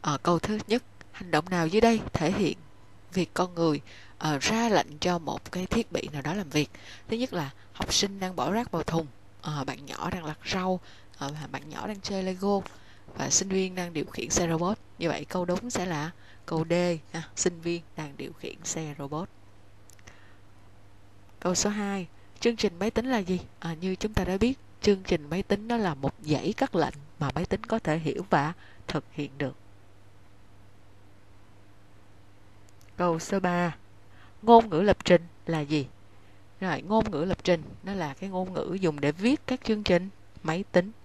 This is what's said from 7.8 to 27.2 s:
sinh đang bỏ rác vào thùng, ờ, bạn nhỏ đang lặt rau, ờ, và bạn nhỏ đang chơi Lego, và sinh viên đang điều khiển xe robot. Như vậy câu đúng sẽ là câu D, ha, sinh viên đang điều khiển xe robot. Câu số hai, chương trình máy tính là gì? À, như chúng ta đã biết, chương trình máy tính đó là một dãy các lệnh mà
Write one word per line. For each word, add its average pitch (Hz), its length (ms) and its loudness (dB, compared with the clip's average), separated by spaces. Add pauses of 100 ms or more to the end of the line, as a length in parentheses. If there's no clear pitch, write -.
sinh 196 260 2
đang 185 160 -4
bỏ 147 160 0
rác 233 200 0
vào 160 120 -2
thùng, 165 240 0 (340)
ờ, 147 260 -4
bạn 135 180 -8
nhỏ - 240 -6
đang 180 160 -6
lặt 156 200 -8
rau, 185 340 0 (380)
ờ, 139 140 -6 (100)
và 139 100 -10
bạn 135 180 -10
nhỏ - 180 -8
đang 208 140 -8
chơi 190 220 -4
Lego, 196 360 0 (560)
và 139 140 -4
sinh 190 200 2
viên 185 260 0
đang 175 180 -6
điều 151 120 -2
khiển - 240 -8
xe 175 180 2
robot. 170 300 0 (200)
Như 170 120 0
vậy 151 160 -4
câu 180 200 -2
đúng 185 240 -2
sẽ 185 160 -2
là 160 260 -4 (340)
câu 160 240 -2
D, 170 40 4 (400)
ha, 165 220 -8
sinh 170 260 0
viên 170 200 -2 (160)
đang 143 200 -10
điều 139 160 -10
khiển - 300 -10
xe 156 360 -6
robot. 151 300 -6 (2000)
Câu 180 160 0
số 208 140 2
hai, 202 380 -2 (320)
chương 233 160 2
trình 180 240 0
máy 208 120 0
tính 233 140 0
là 254 120 2
gì? 180 220 0 (200)
À, 165 220 -6
như 185 140 -2
chúng 214 180 -4
ta 190 100 4
đã 180 140 0
biết, 240 220 2 (220)
chương 190 220 4
trình 156 260 0
máy 180 140 -2
tính 208 240 0
đó 233 100 0
là 190 160 2
một 139 280 -2
dãy 151 360 0
các - 180 0
lệnh 147 180 4 (260)
mà 143 160 0